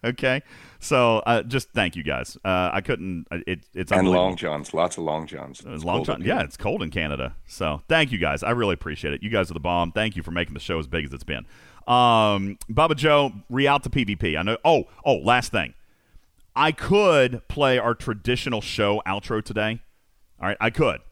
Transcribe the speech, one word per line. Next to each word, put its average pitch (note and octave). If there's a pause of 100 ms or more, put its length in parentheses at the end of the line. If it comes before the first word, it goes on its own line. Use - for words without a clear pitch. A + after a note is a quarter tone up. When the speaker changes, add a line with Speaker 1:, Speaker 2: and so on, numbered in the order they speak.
Speaker 1:
Okay. B2+ (360)
So, A#2+
uh, A#2
just B2+
thank F#2
you E2
guys. C2
Uh, F2+
I G2
couldn't, F#2
uh, F2
it, F2+
it's F2+
Speaker 2:
And G2
Speaker 1:
unbelievable. F#2
Speaker 2:
long F#2
johns. D2+
Lots E2+
of E2+
long D#2
johns. C2+
Speaker 1:
Uh, -
Speaker 2:
It's D#2
Speaker 1:
long F2
Speaker 2:
cold D#2
Speaker 1:
john-, -
Speaker 2:
up -
here. G#2
Speaker 1:
yeah, G#2+
it's C#2+
cold G#2
in D#2+
Canada. C#2+ (120)
So, D2+
thank D#3
you G#2+
guys. D2+
I -
really A2+
appreciate D2+
it. C#2+
You G#2
guys F#2+
are E2+
the D#2+
bomb. F2
Thank A2
you E2+
for -
making E2+
the D2
show E2
as D#2
big D#2
as C2
it's C2+
been. A#1+ (440)
Um, A2 (120)
Bubba D3+
Joe, C#3+ (180)
Rialto C#3
P C3+
V G3
P. E2
I D#2+
know. G#2+
Oh, D#3 (200)
oh, C3+
last A#2
thing. D#2+ (800)
I D3+
could D3+
play C3+
our A#2
traditional A#2
show G#2
outro G#2
today. G#2+ (600)
All F2
right, G2+
I A2
could. A2+ (100)